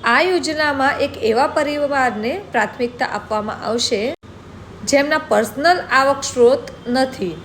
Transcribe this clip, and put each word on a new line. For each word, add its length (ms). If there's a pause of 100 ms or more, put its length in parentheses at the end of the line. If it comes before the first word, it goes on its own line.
(120)
આ 160
યોજનામાં 760
એક 120 (140)
એવા 160
પરિવારને 840 (200)
પ્રાથમિકતા 640
આપવામાં 540
આવશે, 280 (840)
જેમના 420
પર્સનલ 560 (160)
આવક 240
સ્ત્રોત 480 (160)
નથી 580